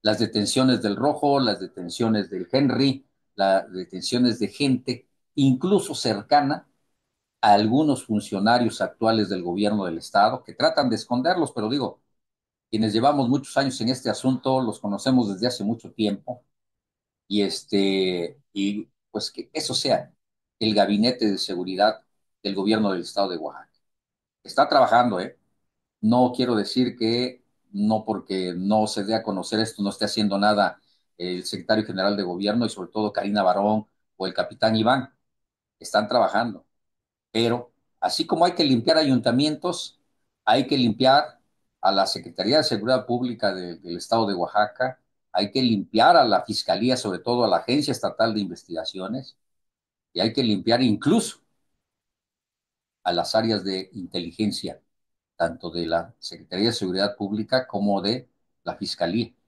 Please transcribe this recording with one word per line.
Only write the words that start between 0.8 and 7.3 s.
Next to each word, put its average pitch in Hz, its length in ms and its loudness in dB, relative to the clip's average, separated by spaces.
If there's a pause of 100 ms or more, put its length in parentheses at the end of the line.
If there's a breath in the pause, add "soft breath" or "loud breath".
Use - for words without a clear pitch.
del 101 140 0
Rojo, 143 440 0
las 104 200 -2
detenciones 95 680 -2
del 90 220 -8
Henry, 135 540 2 (280)
las 95 380 0
detenciones 95 680 -2
de 101 100 -2
gente 123 600 -2 (260)
incluso 143 600 2
cercana 135 760 0 (720)